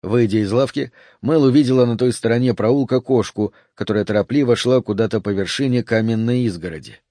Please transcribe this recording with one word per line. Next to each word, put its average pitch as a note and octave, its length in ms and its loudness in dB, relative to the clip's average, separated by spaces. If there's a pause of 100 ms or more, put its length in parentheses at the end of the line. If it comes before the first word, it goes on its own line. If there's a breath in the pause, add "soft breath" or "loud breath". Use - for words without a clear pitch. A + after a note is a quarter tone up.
Выйдя A2 360 2
из G2+ 120 -2
лавки, C3 400 -2 (300 soft breath)
Мэл D3 240 2
увидела B2+ 420 4
на A#2 100 -2
той B2 160 0
стороне A#2+ 400 0
проулка B2+ 480 0
кошку, G#2+ 540 -2 (220 soft breath)
которая G#2 280 -2
торопливо A#2+ 520 0
шла B2 260 2
куда-то G#2+ 380 -2
по G#2 80 -8
вершине A2+ 560 -2
каменной A2+ 640 0
изгороди. E2 540 -10 (100)